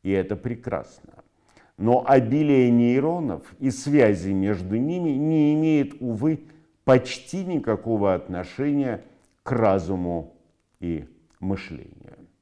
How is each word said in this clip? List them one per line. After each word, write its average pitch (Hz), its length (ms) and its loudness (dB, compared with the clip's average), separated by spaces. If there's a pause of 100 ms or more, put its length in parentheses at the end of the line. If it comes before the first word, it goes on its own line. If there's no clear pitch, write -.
И 92 80 -6
это 95 260 -2
прекрасно. - 880 -10 (540)
Но 120 280 2
обилие 135 640 4
нейронов 123 880 0
и 131 120 -2
связи 107 600 2
между 95 440 -2
ними 160 340 -2
не 151 440 2
имеет, 156 460 0
увы, 127 440 -4 (400)
почти 135 580 0
никакого 113 680 -2
отношения 113 920 -4 (400)
к - 80 -10
разуму 92 840 0 (440)
и 85 280 -6 (320)
мышлению. - 760 -12 (240)